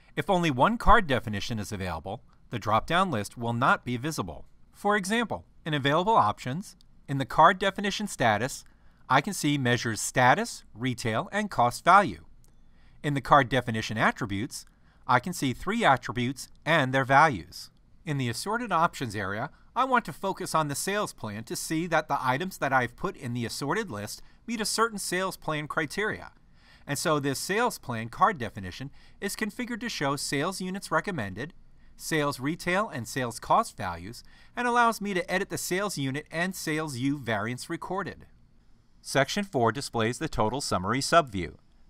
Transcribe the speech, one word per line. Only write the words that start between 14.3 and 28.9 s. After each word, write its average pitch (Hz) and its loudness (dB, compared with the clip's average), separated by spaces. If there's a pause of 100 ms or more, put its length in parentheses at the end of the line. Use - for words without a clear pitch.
I 123 6
can 180 -6
see 135 -2
three 185 -4
attributes 127 0 (140)
and 143 2
their 135 2
values. 131 2 (340)
In 147 -2
the 127 0
assorted 214 -4
options 160 0
area, 107 -4 (260)
I 247 2
want 254 2
to 160 -10
focus 190 -6
on 156 2
the 143 -6
sales 202 -2
plan 107 -10
to 180 -8
see 165 -2
that 160 0
the 143 0
items 135 -2
that 139 -2
I've 123 2
put 190 -4
in 127 -8
the 120 -4
assorted 165 -4
list 104 -10 (240)
meet 226 -6
a 220 -4
certain 220 0
sales 185 -4
plan 151 -6
criteria. 175 -2 (560)
And 143 -2
so 156 4
this 139 2
sales 220 0
plan 113 -6
card 185 4
definition 107 -8 (320)